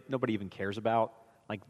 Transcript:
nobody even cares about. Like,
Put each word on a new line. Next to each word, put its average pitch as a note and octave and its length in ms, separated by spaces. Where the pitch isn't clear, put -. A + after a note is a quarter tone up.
nobody B2+ 240
even G2 160
cares G2+ 300
about. A2+ 340
Like, G#2+ 220